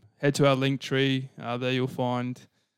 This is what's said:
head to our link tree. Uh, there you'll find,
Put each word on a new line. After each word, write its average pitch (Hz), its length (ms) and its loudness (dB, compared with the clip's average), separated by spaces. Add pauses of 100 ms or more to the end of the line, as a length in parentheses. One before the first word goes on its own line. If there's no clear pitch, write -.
(180)
head 143 180 2
to 143 120 4
our 135 80 6
link 135 260 0
tree. 135 480 0 (100)
Uh, 120 180 -6
there 127 140 -4
you'll 131 160 0
find, 123 520 -4 (380)